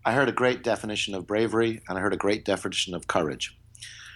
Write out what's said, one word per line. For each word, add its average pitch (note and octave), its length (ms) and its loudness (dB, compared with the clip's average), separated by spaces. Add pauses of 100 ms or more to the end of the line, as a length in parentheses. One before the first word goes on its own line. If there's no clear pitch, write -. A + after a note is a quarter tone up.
I A2+ 80 2
heard C3 160 4
a A2+ 40 0
great B2+ 320 2
definition G#2 500 0
of F2+ 120 -6
bravery, A2+ 640 2
and F#2+ 80 -4
I F#2+ 40 -2
heard G2 140 2
a - 20 -4
great G#2+ 280 0
definition F#2+ 500 -2
of D#2+ 120 -6
courage. D2+ 500 -2 (600)